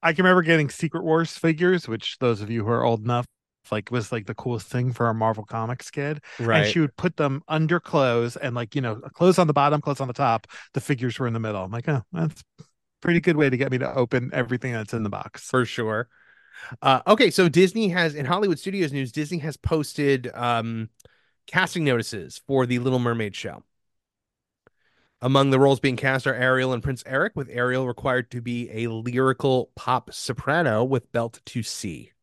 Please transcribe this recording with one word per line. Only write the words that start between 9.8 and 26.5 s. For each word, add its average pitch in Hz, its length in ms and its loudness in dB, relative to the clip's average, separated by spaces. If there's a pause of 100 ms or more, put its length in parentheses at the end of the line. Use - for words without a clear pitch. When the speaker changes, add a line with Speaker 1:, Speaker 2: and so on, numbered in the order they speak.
Speaker 1:
clothes 139 200 -4
on 131 60 -4
the 120 60 -6
top. 117 320 0 (300)
The 135 60 -4
figures 123 360 -2
were 135 80 -2
in 117 80 -2
the 113 60 -2
middle. 107 240 -4
I'm 92 80 -10
like, 117 180 -6
"Oh, 143 220 0
that's 165 320 -4 (160)
a - 40 -20 (380)
pretty 170 200 2
good 160 160 2
way 147 120 4
to 127 80 0
get 131 140 0
me 127 80 0
to 127 160 -4
open 127 380 0
everything 123 400 -2
that's 110 200 -6
in 117 80 -2
the 104 80 -4
box." 98 400 -12
Speaker 2:
For 127 160 2
sure. 110 440 -6 (720)
Uh, 131 240 4
okay, 214 240 6
so 180 180 4
Disney 190 400 4
has, 170 240 0
in 147 140 -6
Hollywood 180 320 0
Studios 190 340 -4
news, 135 180 -4
Disney 156 280 -4
has 147 180 -8
posted, 139 800 0
um, 113 540 -2 (580)
casting 180 360 0
notices 113 640 -2
for 135 180 2
the 123 140 0
Little 127 200 2
Mermaid 117 360 -2
show. - 280 -12 (1600)
Among 135 300 4
the 131 80 6
roles 139 200 6
being 131 160 0
cast 131 320 -2
are 131 80 -2
Ariel 131 380 2